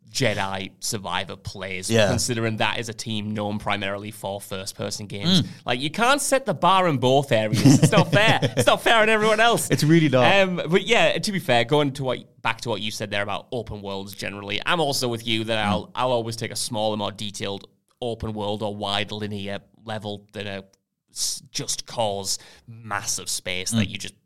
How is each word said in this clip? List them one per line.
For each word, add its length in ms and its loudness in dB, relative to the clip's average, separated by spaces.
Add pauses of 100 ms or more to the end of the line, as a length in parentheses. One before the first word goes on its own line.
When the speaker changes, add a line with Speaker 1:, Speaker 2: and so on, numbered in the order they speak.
(100)
Speaker 1:
Jedi 600 -2 (100)
Survivor 560 -6
plays, 540 -8
Speaker 2:
Yeah. 180 4
Speaker 1:
considering 480 0
that 220 0
is 100 -8
a 60 -10
team 400 -6
known 240 -2
primarily 520 -4
for 300 -10
first-person 680 -8
games. 340 0
Speaker 2:
Mm. 40 -2 (200)
Speaker 1:
Like, 140 -2
you 100 -4
can't 320 2
set 240 0
the 80 0
bar 340 4
in 80 2
both 360 4
areas. 500 6
It's 100 6
not 180 4
fair. 300 4
Speaker 2:
<laughs> 160 -2
Speaker 1:
It's 100 4
not 140 4
fair 220 6
on 80 4
everyone 300 4
else. 300 4
Speaker 2:
It's 140 2
really 240 6
not. 160 6 (160)
Speaker 1:
Um, 300 2
but 160 2
yeah, 320 4
to 140 -4
be 60 -2
fair, 260 4
going 300 2
to 100 -8
what, 360 -6
back 220 -2
to 80 -6
what 100 -2
you 100 -6
said 200 -6
there 120 -2
about 300 -6
open 300 -8
worlds 320 -10
generally, 500 -6
I'm 160 0
also 260 0
with 200 -4
you 180 0
that 180 0
Speaker 2:
Mm. 80 0
Speaker 1:
I'll, 240 -2
I'll 180 0
always 240 -2
take 140 -8
a 60 -10
smaller, 400 -2
more 160 -4
detailed 560 -8 (320)
open 320 -6
world 300 -4
or 120 -4
wide 380 -2
linear 460 -8 (260)
level 480 -8
than 140 -8
a 180 -10 (480)
s-, 380 -6
Just 360 -6
Cause 520 -4 (280)
massive 640 -6
space 460 -6
Speaker 2:
Mm. 40 4
Speaker 1:
that 120 0
you 80 -10
just 160 -12 (120)